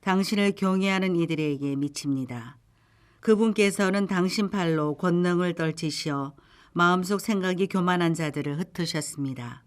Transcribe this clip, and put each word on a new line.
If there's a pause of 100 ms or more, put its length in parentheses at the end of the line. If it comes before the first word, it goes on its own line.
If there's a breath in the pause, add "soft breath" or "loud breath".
당신을
경외하는
이들에게
미칩니다. (640 soft breath)
그분께서는
당신
팔로
권능을
떨치시어 (380 soft breath)
마음속
생각이
교만한
자들을
흩으셨습니다.